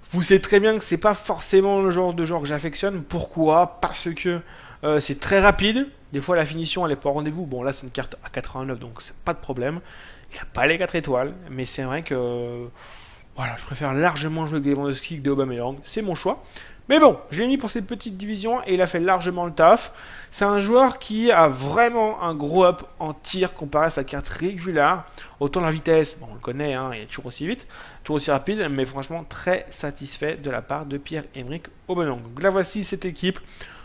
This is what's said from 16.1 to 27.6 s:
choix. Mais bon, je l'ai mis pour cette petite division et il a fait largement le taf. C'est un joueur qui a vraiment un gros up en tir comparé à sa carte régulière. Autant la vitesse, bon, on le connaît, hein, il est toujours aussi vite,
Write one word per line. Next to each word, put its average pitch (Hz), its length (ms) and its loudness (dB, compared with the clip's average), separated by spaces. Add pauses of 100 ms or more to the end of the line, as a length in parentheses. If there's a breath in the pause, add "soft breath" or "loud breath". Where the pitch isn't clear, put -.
choix. - 280 -4 (460 loud breath)
Mais 294 100 8
bon, 254 180 10 (140)
je 160 100 -2
l'ai 240 60 0
mis 277 100 2
pour 233 120 -6
cette 214 160 -6
petite 208 300 -10
division 208 500 -4
et 185 100 2
il 180 60 2
a 175 60 4
fait 170 140 -2
largement 180 440 0
le 170 60 -6
taf. 175 400 6 (400 loud breath)
C'est - 140 0
un 202 160 2
joueur 247 380 4
qui 220 320 2
a 165 180 8
vraiment 214 760 0
un 165 100 -2
gros 151 300 2
up 180 200 4 (160)
en 156 140 -6
tir 185 400 0
comparé 151 340 0
à - 20 2
sa 139 160 -4
carte 143 240 -8
régulière. 170 720 0 (380 loud breath)
Autant 143 180 0
la 165 120 0
vitesse, 160 460 2
bon, 127 140 -16
on 107 40 -16
le 113 40 -16
connaît, 135 360 -4
hein, 131 180 -6
il 110 80 -10
est 110 40 -14
toujours - 200 -12
aussi 131 200 -10
vite, 233 220 -8 (380 loud breath)